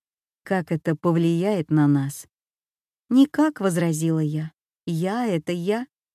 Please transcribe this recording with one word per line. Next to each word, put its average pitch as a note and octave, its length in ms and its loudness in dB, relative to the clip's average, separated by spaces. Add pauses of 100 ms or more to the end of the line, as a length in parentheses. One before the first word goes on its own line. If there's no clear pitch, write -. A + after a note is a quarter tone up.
(440)
как F#3 260 -4
это D#3+ 240 -2
повлияет E3+ 760 0
на D3+ 180 4
нас». C#3 400 -2 (840)
«Никак», — D4 500 2
возразила E3 600 0
я. D#3 320 -4 (340)
«Я — F#3 420 -2
это F3 220 -2
я». G3 380 -4 (260)